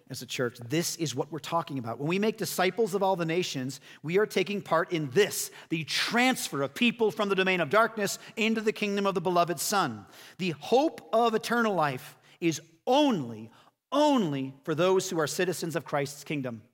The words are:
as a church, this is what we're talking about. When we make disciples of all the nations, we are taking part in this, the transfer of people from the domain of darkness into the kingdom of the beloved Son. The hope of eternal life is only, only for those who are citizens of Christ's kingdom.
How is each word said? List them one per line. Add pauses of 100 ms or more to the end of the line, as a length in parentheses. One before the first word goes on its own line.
as
a
church,
this
is
what
we're
talking
about.
When
we
make
disciples
of
all
the
nations, (200)
we
are
taking
part
in
this, (200)
the
transfer
of
people
from
the
domain
of
darkness (160)
into
the
kingdom
of
the
beloved
Son. (320)
The
hope
of
eternal
life (240)
is (240)
only, (400)
only
for
those
who
are
citizens
of
Christ's
kingdom. (120)